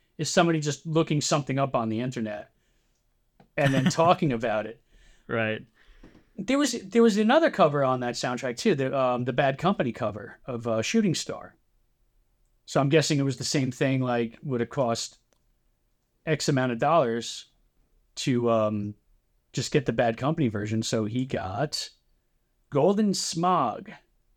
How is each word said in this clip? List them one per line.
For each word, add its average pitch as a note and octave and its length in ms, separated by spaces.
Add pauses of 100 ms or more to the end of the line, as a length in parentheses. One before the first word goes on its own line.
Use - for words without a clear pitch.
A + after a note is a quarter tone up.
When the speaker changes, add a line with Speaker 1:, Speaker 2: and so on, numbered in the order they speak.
(180)
Speaker 1:
is D3+ 120
somebody E3+ 300
just D3 260
looking D#3 340
something C#3 380
up C3+ 160
on A2+ 140
the A2 120
internet A#2 500 (1080)
and C#3 180
then C3 100
Speaker 2:
<laughs> - 20
Speaker 1:
talking E3+ 460
about A2 340
it. A2+ 140 (460)
Speaker 2:
Right. A2 400 (680)
Speaker 1:
There A#3 220
was, C#4+ 140
there A3 300
was A3 140
another C4 340
cover D3 320
on B2+ 180
that A#2+ 140
soundtrack, B2+ 440
too, G3+ 180
the, C3+ 200
um, B2+ 280
the B2+ 80
Bad C3+ 260
Company E3+ 320
cover G#2+ 560
of, A#2+ 220
uh, A2+ 140
Shooting G#3 320
Star. - 420 (1120)
So - 140
I'm C3+ 100
guessing D3 280
it C#3 60
was C3+ 140
the C3+ 60
same C3 260
thing, C3 320
like, A#2+ 400
would C3 180
have A#2 100
cost A#2+ 480 (1080)
X D3+ 220
amount B2+ 240
of A2+ 60
dollars B2+ 680 (720)
to, A#2+ 340
um, G#2+ 440 (580)
just - 200
get C#3+ 140
the C3+ 60
Bad A#2 260
Company D3 300
version. G#2+ 340
So A2+ 220
he B2 220
got - 640 (800)
Golden G3 440
Smog. E3 760 (460)